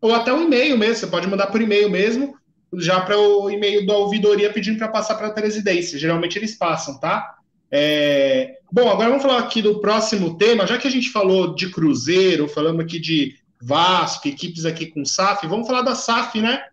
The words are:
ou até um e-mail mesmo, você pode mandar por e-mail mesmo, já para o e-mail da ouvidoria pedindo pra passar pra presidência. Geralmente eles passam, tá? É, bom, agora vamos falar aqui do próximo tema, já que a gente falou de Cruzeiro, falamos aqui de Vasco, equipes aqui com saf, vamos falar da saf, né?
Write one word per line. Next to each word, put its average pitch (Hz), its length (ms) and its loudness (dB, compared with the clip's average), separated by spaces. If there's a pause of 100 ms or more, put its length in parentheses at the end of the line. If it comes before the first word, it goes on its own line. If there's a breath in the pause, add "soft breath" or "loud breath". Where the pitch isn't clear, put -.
ou 226 140 2
até 233 200 0
um 320 100 2
e-mail 277 320 4
mesmo, 226 200 2
você 196 100 -6
pode 170 200 -2
mandar 196 200 0
por 220 160 0
e-mail 208 260 4
mesmo, 233 460 0 (400)
já 180 260 0
para 196 180 0
o 202 320 4
e-mail 208 360 0
da 208 80 2
ouvidoria 202 580 2
pedindo 220 240 -4
pra 220 120 -4
passar 220 260 -2
pra 214 160 -6
presidência. 202 680 -2
Geralmente 170 400 -2
eles 214 160 -8
passam, 147 460 -4
tá? 202 360 -4 (340)
É, 143 880 2 (120)
bom, 226 200 4
agora 202 180 2
vamos 269 140 2
falar 262 160 2
aqui 226 240 -2
do 208 180 2
próximo 202 560 0
tema, 208 300 2
já 226 100 -2
que 240 100 -4
a 277 40 0
gente 262 200 -2
falou 185 440 0
de 180 160 -6
Cruzeiro, 160 760 2
falamos 165 380 -2
aqui 170 140 -8
de 151 360 -2 (280)
Vasco, 160 680 0
equipes 165 380 -8
aqui 160 220 -6
com 143 180 -8
saf, - 400 0
vamos 220 200 -4
falar 254 140 0
da 247 140 0
saf, 233 440 -2
né? 233 240 0 (100)